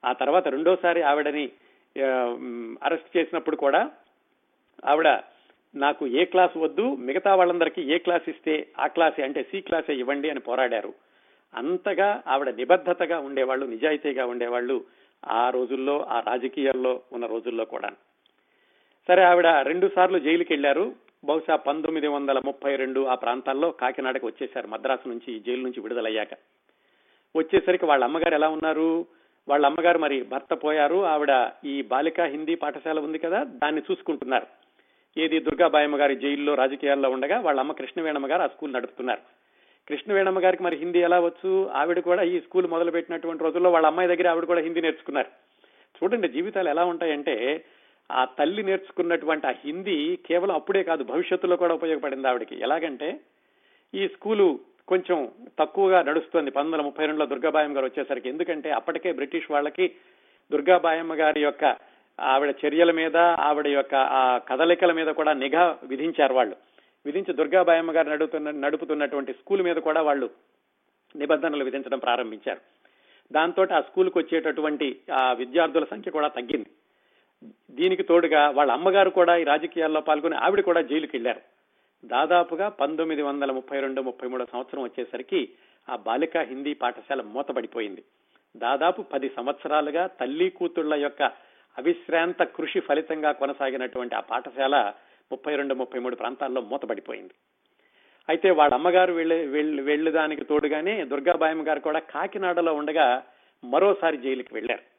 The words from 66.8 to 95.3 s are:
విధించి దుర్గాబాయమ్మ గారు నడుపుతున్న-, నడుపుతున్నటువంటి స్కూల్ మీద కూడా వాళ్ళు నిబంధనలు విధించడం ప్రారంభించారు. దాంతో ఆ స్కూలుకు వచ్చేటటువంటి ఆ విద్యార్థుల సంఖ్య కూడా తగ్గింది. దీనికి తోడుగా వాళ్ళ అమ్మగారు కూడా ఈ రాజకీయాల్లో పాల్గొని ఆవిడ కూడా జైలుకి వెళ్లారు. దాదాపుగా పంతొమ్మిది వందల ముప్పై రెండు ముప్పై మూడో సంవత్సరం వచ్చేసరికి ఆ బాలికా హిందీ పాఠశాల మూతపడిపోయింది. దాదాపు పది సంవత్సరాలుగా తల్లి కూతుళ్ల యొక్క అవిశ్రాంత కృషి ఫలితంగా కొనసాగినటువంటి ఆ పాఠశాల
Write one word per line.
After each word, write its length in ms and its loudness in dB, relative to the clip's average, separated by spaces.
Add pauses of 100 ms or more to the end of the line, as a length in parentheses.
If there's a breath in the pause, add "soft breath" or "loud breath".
విధించి 280 -4
దుర్గాబాయమ్మ 640 4
గారు 140 2
నడుపుతున్న-, 500 -4
నడుపుతున్నటువంటి 720 -4
స్కూల్ 300 -2
మీద 140 0
కూడా 260 0
వాళ్ళు 280 0 (840)
నిబంధనలు 480 -2
విధించడం 340 -6
ప్రారంభించారు. 640 -4 (720 soft breath)
దాంతో 420 2
ఆ 60 4
స్కూలుకు 380 0
వచ్చేటటువంటి 800 -2 (120)
ఆ 200 2
విద్యార్థుల 520 0
సంఖ్య 260 -10
కూడా 180 -2
తగ్గింది. 380 -6 (1040)
దీనికి 320 0
తోడుగా 460 4
వాళ్ళ 240 2
అమ్మగారు 380 4
కూడా 260 4
ఈ 80 0
రాజకీయాల్లో 560 0
పాల్గొని 360 0
ఆవిడ 240 2
కూడా 200 2
జైలుకి 360 -2
వెళ్లారు. 240 -4 (640)
దాదాపుగా 640 2
పంతొమ్మిది 540 -2
వందల 280 -2
ముప్పై 300 -6
రెండు 200 -4
ముప్పై 280 -8
మూడో 240 -6
సంవత్సరం 300 -8
వచ్చేసరికి 640 -6 (400 soft breath)
ఆ 80 -8
బాలికా 460 -2
హిందీ 320 -8
పాఠశాల 480 -6
మూతపడిపోయింది. 840 -8 (520)
దాదాపు 460 0
పది 340 -6
సంవత్సరాలుగా 720 -2
తల్లి 440 -2
కూతుళ్ల 440 -4
యొక్క 280 -2 (560 soft breath)
అవిశ్రాంత 640 0
కృషి 380 -4
ఫలితంగా 520 -2
కొనసాగినటువంటి 800 -6
ఆ 60 -2
పాఠశాల 720 -2 (400 soft breath)